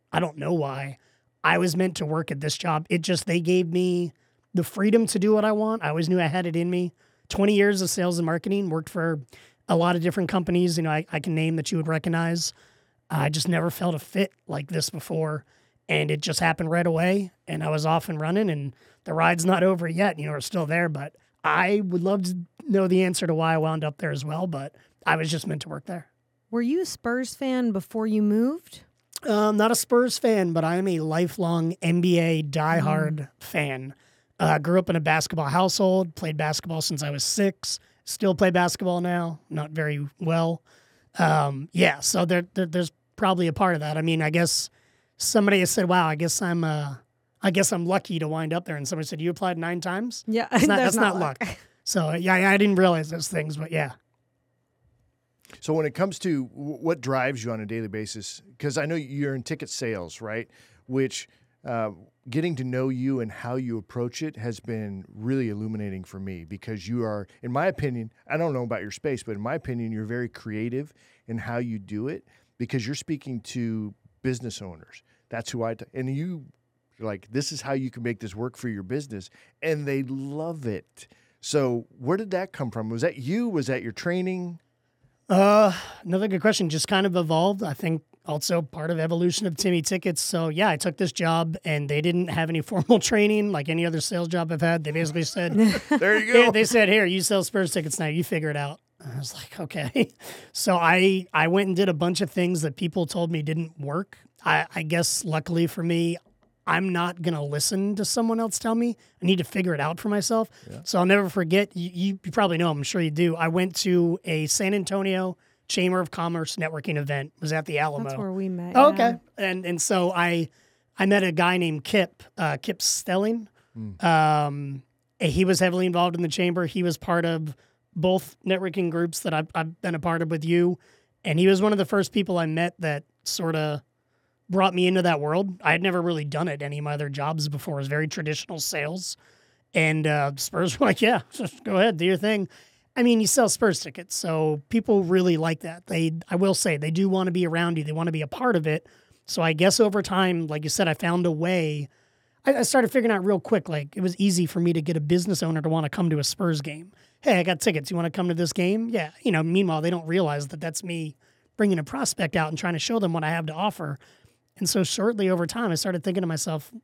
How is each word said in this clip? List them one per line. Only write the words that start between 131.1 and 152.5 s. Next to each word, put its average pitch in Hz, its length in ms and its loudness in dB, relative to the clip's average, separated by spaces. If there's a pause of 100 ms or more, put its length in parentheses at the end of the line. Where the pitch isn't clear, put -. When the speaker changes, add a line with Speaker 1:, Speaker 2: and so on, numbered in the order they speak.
Speaker 1:
And 147 160 2
he 185 80 6
was 196 140 6
one 214 100 4
of 208 60 2
the 190 80 2
first 196 260 0
people 190 260 0
I 165 80 0
met 165 340 -2
that 151 240 -4 (200)
sorta 156 600 -2 (640)
brought 190 280 2
me 180 100 4
into 185 160 4
that 170 180 2
world. 175 440 -2
I 156 80 4
had 170 100 4
never 180 180 2
really 170 260 -2
done 151 220 -2
it 143 140 -6
any 143 160 -8
of 147 60 -8
my 147 100 -4
other 147 160 -4
jobs 147 400 -2
before. 147 260 -6
It 139 60 -4
was 135 60 -6
very 151 200 0
traditional 151 520 -6
sales. 160 580 -6 (560)
And, 156 320 2
uh, 147 300 2
Spurs 175 440 -2
<laughs> - 0 -
were 277 60 4
like, - 160 2
"Yeah, 220 200 4 (100)
just - 320 -10
go 202 140 0
ahead, 202 200 4
do 165 80 0
your 185 120 4
thing." 208 300 0 (480)
I 247 80 2
mean, 240 160 6
you 214 80 2
sell 233 220 4
Spurs 202 300 2
tickets, - 360 -10
so 156 540 0
people 220 340 4
really 180 320 4
like 160 260 -2
that. 170 260 -14
They, 165 240 0 (180)
I 185 80 -2
will 196 160 4
say, 170 240 2
they 151 140 -2
do 190 180 2
wanna 185 220 2
be 180 160 2
around 165 300 0
you. 151 60 -2
They 151 80 -6
wanna 165 200 -2
be 156 100 -4
a 147 60 -6
part 247 280 0
of 156 120 0
it. 156 200 -2 (380)
So - 160 -4
I 160 120 4
guess 180 260 4
over 208 240 4
time, 180 440 2
like 151 160 -4
you 156 60 -4
said, 180 180 2
I 156 60 2
found 175 320 0
a 175 60 2
way. 156 580 -2 (560)
I, 269 120 4